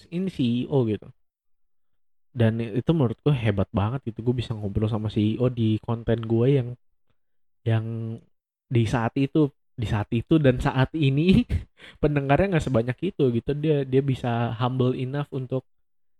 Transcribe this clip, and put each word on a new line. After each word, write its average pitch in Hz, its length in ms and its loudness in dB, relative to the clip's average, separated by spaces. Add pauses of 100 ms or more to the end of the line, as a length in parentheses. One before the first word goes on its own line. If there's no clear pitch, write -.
ini 185 240 -6
C - 80 -16
E 120 220 0 (100)
O 127 160 2
gitu. 104 160 -4 (1300)
Dan 113 260 2 (220)
itu 139 160 -2
menurut 117 240 0
gue 147 140 2 (100)
hebat 101 260 2
banget 107 380 0
gitu, 110 160 -10
gue 123 160 0
bisa 110 160 -6
ngobrol 107 320 -2
sama 107 240 -4
C 110 80 0
E 107 160 2
O 123 160 0
di 110 320 2
konten 117 400 -2
gue 113 240 2
yang, 131 200 2 (1000)
yang 113 160 2 (880)
di 120 160 4
saat 117 320 0
itu, 139 320 2 (240)
di 117 80 -6
saat 104 320 -2
itu 160 240 2
dan 127 240 4
saat 131 320 2
ini 160 480 4 (220)
<laughs> - 360 -12
pendengarnya 147 540 2
nggak 147 100 0
sebanyak 123 320 0 (140)
itu - 120 0 (120)
gitu. 117 160 -4
Dia, 147 320 0
dia 131 160 2
bisa 120 560 -2
humble 127 400 0
enough 135 320 -6
untuk, 131 400 -6 (520)